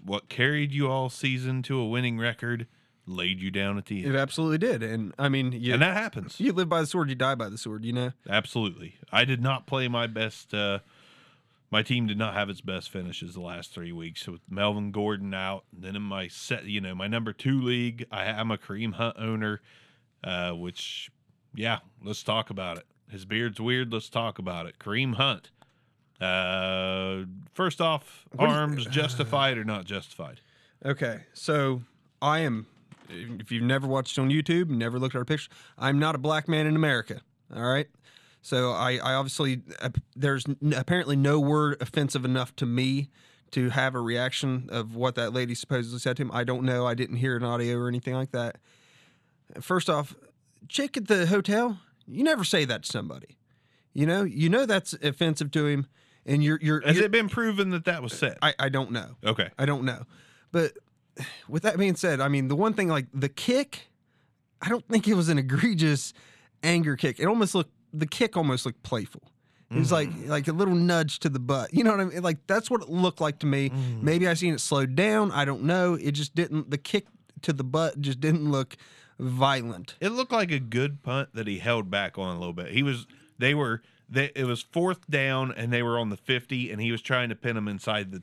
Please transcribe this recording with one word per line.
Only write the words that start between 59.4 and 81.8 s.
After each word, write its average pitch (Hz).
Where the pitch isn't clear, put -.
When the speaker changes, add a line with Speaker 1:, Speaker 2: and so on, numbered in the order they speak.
Speaker 2:
I 139
don't 139
know. 123
But 165
with 160
that 202
being 190
said, 151
I 139
mean, 139
the 143
one 208
thing, 202
like, 143
the 135
kick, -
I -
don't 240
think 220
it 208
was 175
an 160
egregious 151
anger 165
kick. 127
It 147
almost 208
looked, 180
the 156
kick 220
almost 139
looked -
playful. -
It 120
was -
Speaker 1:
Mm. -
Speaker 2:
like, 156
like 147
a -
little 185
nudge 170
to 165
the 131
butt. 123
You 208
know 220
what 202
I 190
mean? 175
Like, 170
that's 214
what 240
it 156
looked 175
like 151
to 151
me. 139
Speaker 1:
Mm. 127
Speaker 2:
Maybe 175
I 170
seen 170
it 135
slowed 135
down. 208
I 143
don't 131
know. 180
It 139
just 143
didn't, 156
the 143
kick 196
to 165
the 139
butt 151
just 139
didn't 151
look 135
violent. 127
Speaker 1:
It 190
looked 247
like 202
a 143
good 131
punt 131
that 110
he 98
held 107